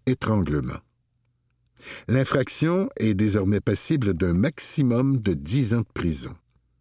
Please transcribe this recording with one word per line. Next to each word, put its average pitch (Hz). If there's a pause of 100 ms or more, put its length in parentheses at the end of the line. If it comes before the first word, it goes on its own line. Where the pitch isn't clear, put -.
étranglement. 76 (1300)
L'infraction 151
est 110
désormais 101
passible 110
d'un 85
maximum 131
de 101
dix 101
ans 117
de -
prison. - (460)